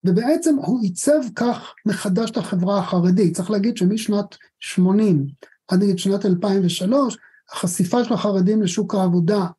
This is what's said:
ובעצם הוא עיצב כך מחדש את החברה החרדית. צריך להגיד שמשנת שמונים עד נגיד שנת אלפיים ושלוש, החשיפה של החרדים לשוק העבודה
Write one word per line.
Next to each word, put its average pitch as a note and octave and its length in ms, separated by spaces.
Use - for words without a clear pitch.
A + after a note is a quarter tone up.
ובעצם C#4 520
הוא B3+ 260
עיצב A3 380
כך - 380
מחדש G#3 460
את - 60
החברה F3+ 420
החרדית. F3+ 560
צריך F#3+ 160
להגיד G#3+ 260
שמשנת G3+ 600
שמונים F#3 680
עד F#3 160
נגיד G3 160
שנת G3 260
אלפיים G3 400
ושלוש, A3 520
החשיפה F#3+ 520
של A#3 100
החרדים G3+ 480
לשוק G3 340
העבודה F3+ 520